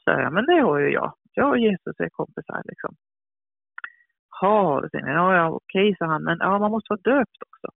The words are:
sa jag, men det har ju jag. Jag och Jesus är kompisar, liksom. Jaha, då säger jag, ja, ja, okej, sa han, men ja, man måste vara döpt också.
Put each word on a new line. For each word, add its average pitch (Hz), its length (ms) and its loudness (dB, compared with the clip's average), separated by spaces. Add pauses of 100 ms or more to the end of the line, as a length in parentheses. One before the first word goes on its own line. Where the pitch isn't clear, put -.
sa 147 160 2
jag, 131 120 -2
men 208 140 0
det 339 160 4
har 147 160 2
ju 143 120 2
jag. - 240 -2 (180)
Jag 262 180 0
och 247 80 2
Jesus 202 420 0
är 170 80 -4
kompisar, - 560 -10
liksom. - 300 -12 (1500)
Jaha, 185 400 2
då - 80 -6
säger - 180 -8
jag, 139 100 -2
ja, 180 200 4
ja, 165 140 2
okej, 196 480 0
sa 175 80 -4
han, 156 180 -2
men 165 160 -2
ja, 196 180 0
man 208 120 0
måste 220 220 -4
vara 220 260 0
döpt - 300 -4
också. - 200 -16 (120)